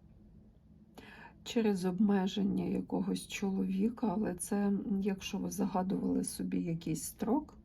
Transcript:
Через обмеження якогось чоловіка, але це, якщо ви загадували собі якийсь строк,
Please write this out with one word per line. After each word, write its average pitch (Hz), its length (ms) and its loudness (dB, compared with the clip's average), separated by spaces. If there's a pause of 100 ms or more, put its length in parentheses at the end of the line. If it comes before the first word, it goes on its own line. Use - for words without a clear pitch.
(1400)
Через 208 400 2
обмеження 190 800 2
якогось 185 640 -2
чоловіка, 196 840 0
але 196 220 0
це, 202 380 0 (280)
якщо 196 380 -2
ви 185 120 -2
загадували 185 720 0
собі 185 380 -2
якийсь 165 400 -2
строк, - 520 -2 (100)